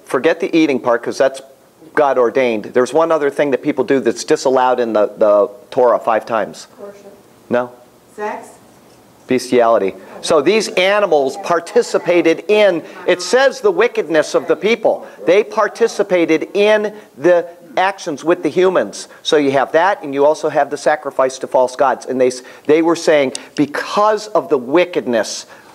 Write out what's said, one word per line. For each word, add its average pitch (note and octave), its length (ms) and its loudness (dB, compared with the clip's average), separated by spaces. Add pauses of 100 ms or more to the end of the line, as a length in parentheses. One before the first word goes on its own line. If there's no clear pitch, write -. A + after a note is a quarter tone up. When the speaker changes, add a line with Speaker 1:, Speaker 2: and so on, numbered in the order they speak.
Speaker 1:
forget C#3+ 340 0
the F3 160 -4
eating D3+ 240 2
part, A#2 240 0
'cause B2 140 -6
that's C3+ 240 0 (540)
God C#3 220 2
ordained. A#2 480 0
There's B2 280 0
one E3 180 2
other D3 180 0
thing C#3+ 220 -2
that B2 120 -2
people C#3+ 200 -2
do C3+ 160 0
that's A2+ 240 -2
disallowed B2+ 560 0
in A#2 140 -2
the, G#2+ 140 2
the G#2 420 2 (220)
Torah A#2+ 280 4
five A2 260 -2
times. G2+ 420 -6 (100)
Speaker 2:
Worship. - 380 -20 (340)
Speaker 1:
No? B2 240 -2 (400)
Speaker 3:
Sex? G#3+ 360 -12 (760)
Speaker 1:
Bestiality. A#2 680 0 (260)
So D#3+ 200 0
these G3 280 0
animals F#3 680 0
participated E3+ 1120 0
in, G#3 360 2 (240)
it F3+ 140 2
says B3+ 400 0
the G3+ 100 2
wickedness E3+ 640 0
of C#3+ 120 -2
the D#3+ 80 2
people. G3 520 -2 (180)
They F#3+ 180 4
participated G3+ 1080 -2
in G#3 420 0 (220)
the E3+ 320 2 (280)
actions F3+ 460 -4
with F3 200 0
the D#3+ 60 0
humans. D#3+ 580 0 (160)
So - 140 2
you C#3 140 2
have C3 200 0
that, F#3 320 2
and C#3+ 100 -8
you C#3 120 2
also D3+ 240 0
have C#3+ 200 0
the D3 80 -8
sacrifice C3+ 600 -2
to B2+ 80 -10
false B2+ 280 0
gods. C#3 300 0
And C3 160 -2
they, B2+ 60 4
s-, B2 140 -4 (260)
they D#3 140 4
were E3 140 2
saying, D3 380 2 (220)
"Because G#3 760 -2
of C#3+ 200 -2
the D3+ 80 2
wickedness, B2+ 880 -2 (280)